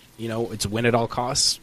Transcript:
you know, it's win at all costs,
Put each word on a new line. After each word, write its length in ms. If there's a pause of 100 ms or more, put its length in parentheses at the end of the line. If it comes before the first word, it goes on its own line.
(180)
you 100
know, 220
it's 160
win 200
at 80
all 120
costs, 560